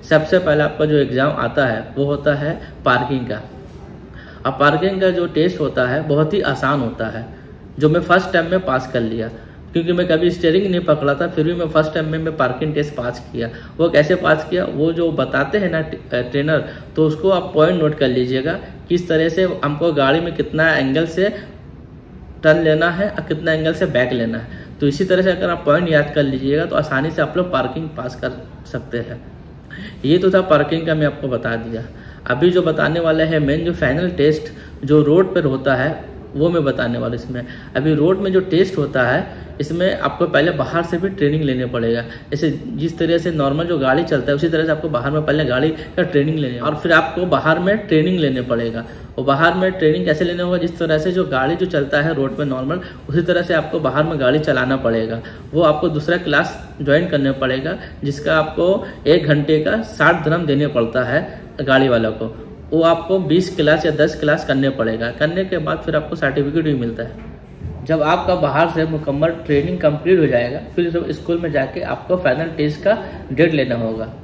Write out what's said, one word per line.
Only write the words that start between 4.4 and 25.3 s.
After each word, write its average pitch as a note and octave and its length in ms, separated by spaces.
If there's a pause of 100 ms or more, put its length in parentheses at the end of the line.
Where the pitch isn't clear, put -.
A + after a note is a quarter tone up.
अब - 140
parking E3 400
का F#3+ 100
जो F3 160
test D#3+ 340
होता C3 260
है C#3+ 220
बहुत D3+ 260
ही G3 60
आसान C#3 400
होता A2+ 260
है, A2 200 (520)
जो D3 100
मैं E3 120
first F3 320
टाइम E3 180
में F#3 100
pass C3 320
कर B2 80
लिया, A2+ 280 (440)
क्योंकि E3 200
मैं F3 160
कभी E3+ 220
steering E3+ 360
नहीं F3+ 140
पकड़ा D3 340
था, E3 140
फिर D#3 160
भी E3+ 100
मैं E3+ 140
first D#3 260
टाइम D#3 140
में D#3 100
मैं D#3+ 180
parking D3 380
test D3 200
pass A#2+ 380
किया। A#2 180 (260)
वो E3 120
कैसे D3+ 260
pass D#3 360
किया, F3+ 140
वो D#3 280
जो E3 200
बताते C#3 460
हैं F#3 120
ना D#3+ 100
ट-, - 340
अ, - 80
trainer, D3 420 (320)
तो D#3 100
उसको D#3 240
आप F3+ 240
point E3 280
note D3+ 160
कर C3+ 100
लीजिएगा, C3 500 (300)
किस F3+ 200
तरह D#3+ 200
से F#3 160 (200)
हमको D3+ 280
गाड़ी C#3+ 280
में E3+ 140
कितना D#3 420
angle C3+ 300
से F#3 220 (1120)
turn D#3 160
लेना D#3+ 320
है F#3+ 200
और D#3+ 120
कितना D#3+ 300
angle D#3 220
से F3+ 120
back B2+ 260
लेना A2+ 260
है। - 260 (160)
तो D3 60
इसी C#3 180
तरह F#3 180
से F#3 100